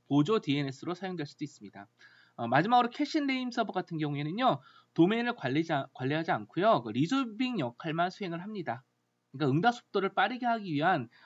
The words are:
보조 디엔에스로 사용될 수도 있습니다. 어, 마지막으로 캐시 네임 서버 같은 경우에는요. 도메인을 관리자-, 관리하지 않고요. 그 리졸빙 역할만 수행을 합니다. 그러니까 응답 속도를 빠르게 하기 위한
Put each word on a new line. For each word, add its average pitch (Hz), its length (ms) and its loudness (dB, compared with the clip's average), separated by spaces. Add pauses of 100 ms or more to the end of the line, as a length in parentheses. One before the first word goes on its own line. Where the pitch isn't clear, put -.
보조 147 320 4
디엔에스로 143 540 -4
사용될 180 320 -8
수도 - 180 -12
있습니다. 101 440 -14 (500)
어, 117 100 -4
마지막으로 233 420 4
캐시 294 320 -2
네임 262 300 -2
서버 220 220 -2
같은 175 240 -6
경우에는요. 151 640 0 (320)
도메인을 233 420 4
관리자-, 151 580 -2
관리하지 156 380 -2
않고요. 156 520 2
그 107 80 -6
리졸빙 226 680 -2
역할만 165 520 -2
수행을 170 320 -8
합니다. 160 400 -8 (520)
그러니까 131 180 2
응답 208 200 4
속도를 196 400 -4
빠르게 233 320 0
하기 220 260 -2
위한 147 380 0 (160)